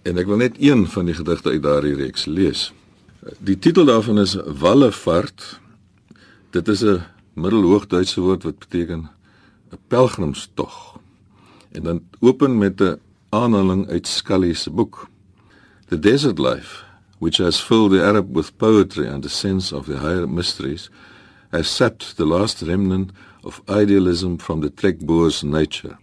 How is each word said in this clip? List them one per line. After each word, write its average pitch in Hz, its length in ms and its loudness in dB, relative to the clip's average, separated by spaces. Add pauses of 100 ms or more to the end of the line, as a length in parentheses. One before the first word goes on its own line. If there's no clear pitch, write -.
En 87 160 -4
ek 90 80 -2
wil 101 120 0
net 120 220 0
een 127 280 4
van 90 180 -4
die 85 80 -2
gedigte 80 360 -2
uit 71 140 -2
daardie 73 320 0
reeks 67 300 -6
lees. 80 460 -2 (680)
Die 95 200 -2
titel 170 260 4
daarvan 113 340 2
is 98 160 2 (100)
Wallefart. 87 1120 0 (880)
Dit 87 180 -2
is 107 160 0
'n 95 200 2 (300)
Middelhoogduitse 92 880 0
woord 90 220 0
wat 80 160 -8
beteken 82 500 -8 (640)
'n - 60 -20 (100)
pelgrimstog. - 1120 -4 (720)
En 78 120 -12
dan 85 180 -4 (180)
open 127 380 4
met 98 240 2
'n 90 180 2 (300)
aanhaling 98 580 0
uit 85 200 -6
Scully 92 460 -2
se - 160 -8
boek. - 380 -6 (800)
"The 82 140 -6
desert 117 400 2
life, 64 440 -4 (360)
which 82 180 -2
has 87 220 0
filled 110 320 2
the 95 120 6
Arab 101 320 0
with - 220 -4
poetry 98 500 2
and 69 180 -8
a 73 40 -10
sense 95 460 -4
of 69 100 -10
the 73 120 -8
higher 80 320 -4
mysteries, 78 600 -6 (600)
has - 260 -4
sapped - 400 -2
the 82 100 0
last 92 360 0
remnant 95 500 -2 (300)
of - 280 -18
idealism 95 680 2
from 80 240 -6
the 71 120 -4
trek 90 260 0
boer's 82 420 2
nature 76 600 -2